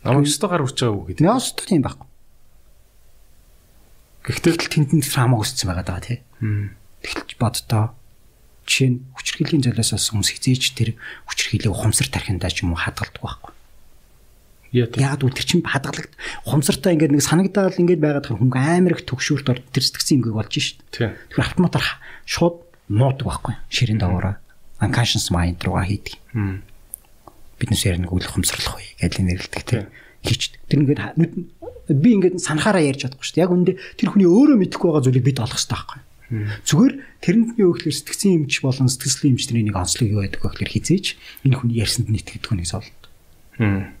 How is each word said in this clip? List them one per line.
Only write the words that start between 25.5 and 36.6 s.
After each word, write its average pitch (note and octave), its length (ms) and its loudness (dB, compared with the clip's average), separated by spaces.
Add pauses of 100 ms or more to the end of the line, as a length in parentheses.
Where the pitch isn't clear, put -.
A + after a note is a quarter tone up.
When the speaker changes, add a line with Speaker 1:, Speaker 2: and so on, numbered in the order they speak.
Speaker 2:
руугаа F#2 240 -2
хийдэг. - 320 -6 (160)
Speaker 1:
Мм. G2+ 320 -4 (960)
Speaker 2:
Бид - 80 -2
нүс G#2 160 0
ярина F2+ 240 0
үл F2+ 160 -2
ухамсарлах - 560 -4
үе - 80 -16 (100)
гэдэг E2+ 300 -2
нэрлэдэг, - 400 -4
тий. A2 160 -2
Speaker 1:
Тий. - 20 -12 (380)
Speaker 2:
Хийчдэг. - 340 -4 (140)
Тэр C#3+ 60 4 (100)
ингээд F2+ 160 2
ха-, - 160 -12
нүд E3+ 160 2
нь, F3 100 -8 (480)
би D3 220 6
ингээд F3+ 260 2
санахаараа E3 400 2
ярьж C3+ 240 0
чадахгүй - 220 -10
шүү - 100 -4
дээ. E3+ 80 4
Яг F3+ 80 2
үндэ F3+ 180 4 (220)
тэр - 160 0
хүний G3 160 6
өөрөө B3+ 320 8
мэдэхгүй F3+ 320 0
байгаа D3 160 2
зүйлийг B2+ 220 6
бид C3 100 2
олох A2 160 -4
хэрэгтэй - 240 -4
байхгүй. - 220 -14 (340)
Speaker 1:
Мм. G#2+ 140 -4 (180)